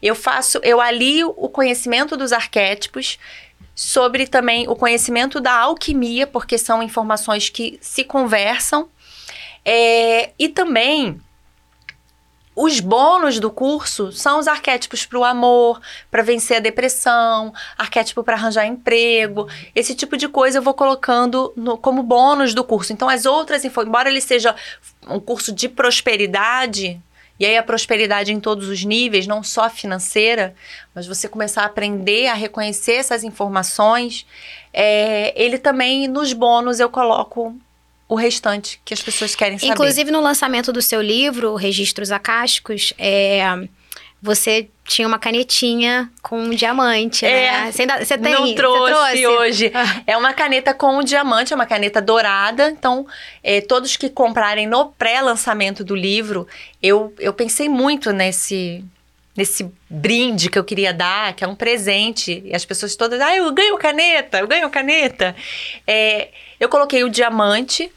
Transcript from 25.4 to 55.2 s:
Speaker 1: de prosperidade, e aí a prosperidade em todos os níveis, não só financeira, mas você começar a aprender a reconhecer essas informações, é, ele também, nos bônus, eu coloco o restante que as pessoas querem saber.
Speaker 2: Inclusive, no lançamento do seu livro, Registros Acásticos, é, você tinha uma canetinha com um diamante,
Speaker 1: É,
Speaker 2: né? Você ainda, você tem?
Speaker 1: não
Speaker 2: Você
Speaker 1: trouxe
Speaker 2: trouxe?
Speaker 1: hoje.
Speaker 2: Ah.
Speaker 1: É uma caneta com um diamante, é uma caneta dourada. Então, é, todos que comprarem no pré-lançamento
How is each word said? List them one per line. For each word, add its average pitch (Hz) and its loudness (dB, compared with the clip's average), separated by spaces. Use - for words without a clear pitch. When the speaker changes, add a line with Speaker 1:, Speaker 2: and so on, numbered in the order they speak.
Speaker 1:
de 240 -4
prosperidade, 214 0
e 196 2
aí 214 4
a 226 2
prosperidade 214 0
em 214 -2
todos 208 -4
os 190 -6
níveis, 208 0
não 214 -4
só 226 0
financeira, 208 -2
mas 175 -12
você 196 -8
começar 214 -4
a 208 0
aprender 208 -2
a 240 0
reconhecer 214 -2
essas 247 -2
informações, 214 0
é, 214 2
ele 240 0
também, 262 0
nos 269 -2
bônus, 240 2
eu 247 2
coloco 233 -2
o 226 0
restante 220 -2
que - -12
as 208 -8
pessoas 214 -4
querem 202 -2
saber. 269 0
Speaker 2:
Inclusive, 285 2
no 311 2
lançamento 262 0
do 240 -2
seu 226 0
livro, 233 0
Registros 196 -4
Acásticos, 220 -2
é, 196 2
você 214 0
tinha - -2
uma 220 0
canetinha 240 0
com 226 -8
um 226 -4
diamante, 226 0
Speaker 1:
É, 220 2
Speaker 2:
né? 226 -8
Você 233 -2
ainda, 262 0
você 277 0
tem? 254 0
Speaker 1:
não 269 2
Speaker 2:
Você 226 0
Speaker 1:
trouxe 254 4
Speaker 2:
trouxe? 262 4
Speaker 1:
hoje. 233 2
Speaker 2:
Ah. 233 0
Speaker 1:
É 214 2
uma 254 2
caneta 269 0
com 269 2
um 285 0
diamante, 269 2
é - -2
uma 247 0
caneta 208 0
dourada. 220 2
Então, 269 -2
é, 202 2
todos 254 0
que 269 -4
comprarem 214 0
no 247 2
pré-lançamento 226 0